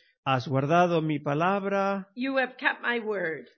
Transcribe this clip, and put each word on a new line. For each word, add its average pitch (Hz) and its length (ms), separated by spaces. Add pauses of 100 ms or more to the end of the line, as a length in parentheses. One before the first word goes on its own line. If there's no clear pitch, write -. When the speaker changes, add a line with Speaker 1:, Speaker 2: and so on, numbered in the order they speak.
(260)
Speaker 1:
"Has 131 220
guardado 165 540
mi 156 160
palabra." 196 960
Speaker 2:
You 262 240
have 254 200
kept - 260
my 240 160
word. 180 480 (100)